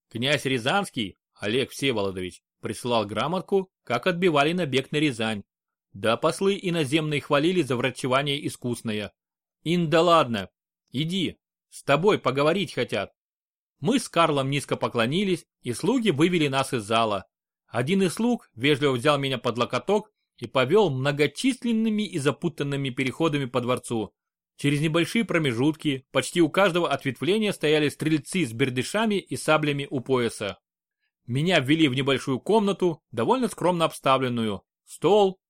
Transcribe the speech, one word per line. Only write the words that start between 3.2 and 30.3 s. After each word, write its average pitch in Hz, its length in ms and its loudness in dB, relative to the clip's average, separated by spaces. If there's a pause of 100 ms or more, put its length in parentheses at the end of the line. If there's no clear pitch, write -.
как - 240 -2
отбивали 170 460 2
набег 151 380 -2
на 151 60 -2
Рязань. 113 460 -2 (500)
Да 110 240 0
послы 196 420 0
иноземные 156 600 0
хвалили 165 400 2
за 131 140 0
врачевание 135 720 -2
искусное. 107 680 -6 (500)
Ин 165 260 0
да 160 120 6
ладно, 139 480 2 (400)
иди, 160 480 -4 (320)
с - 140 -20
тобой 160 340 2
поговорить 143 560 0
хотят». 113 400 -4 (640)
Мы 226 200 0
с - 100 -10
Карлом 147 400 2
низко 139 280 -4
поклонились, 139 680 -2 (160)
и 123 120 -6
слуги 220 360 0
вывели 160 380 2
нас 135 260 -2
из 123 100 -2
зала. 107 440 0 (400)
Один 135 340 0
из 185 140 0
слуг 233 400 -2
вежливо 135 380 2
взял 139 260 2
меня 135 180 -2
под 117 200 -4
локоток 127 540 -2 (260)
и 120 100 -12
повёл 156 420 2
многочисленными 208 1120 0
и - 140 -6
запутанными 139 720 -2
переходами 139 560 -2
по 123 160 -2
дворцу. 117 520 -4 (440)
Через 143 220 0
небольшие 165 460 0
промежутки 147 840 0
почти 139 300 0
у 160 80 4
каждого 175 400 2
ответвления 175 640 -2
стояли 151 380 2
стрельцы 156 560 -2
с 113 80 -6
бердышами 135 640 -2
и 175 200 -6
саблями 147 540 0
у 143 100 -4
пояса. 117 580 -2 (720)